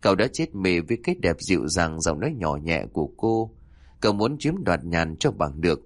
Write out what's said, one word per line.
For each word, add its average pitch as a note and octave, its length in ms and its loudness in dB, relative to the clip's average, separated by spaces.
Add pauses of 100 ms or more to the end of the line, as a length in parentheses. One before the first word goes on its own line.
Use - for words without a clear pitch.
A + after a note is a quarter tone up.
cậu G2 140 4
đã G2 180 2
chết - 220 -4
mê F#2 260 2
với A2 240 -2
cái F3 100 0
đẹp E2+ 260 0
dịu D#2 280 0
dàng, E2 320 0
giọng D#2+ 200 0
nói D3 160 -4
nhỏ D#2+ 200 -2
nhẹ D2+ 360 -2
của D2+ 240 -2
cô. A2+ 380 -2 (460)
Cậu G#2+ 120 4
muốn A2+ 260 0
chiếm F3 260 -2
đoạt F2 200 0
nhàn E2 320 0
cho C#3+ 140 2
bằng D2 300 -4
được. D#2+ 260 2